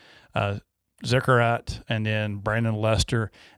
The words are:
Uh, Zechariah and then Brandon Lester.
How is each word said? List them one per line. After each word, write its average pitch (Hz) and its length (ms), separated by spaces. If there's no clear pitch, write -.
Uh, 101 240
Zechariah 120 560
and 110 160
then 107 320
Brandon 110 380
Lester. 110 560